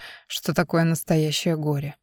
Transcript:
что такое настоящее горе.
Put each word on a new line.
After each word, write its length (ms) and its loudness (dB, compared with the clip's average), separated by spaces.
что 260 -6
такое 300 2
настоящее 760 2
горе. 460 -2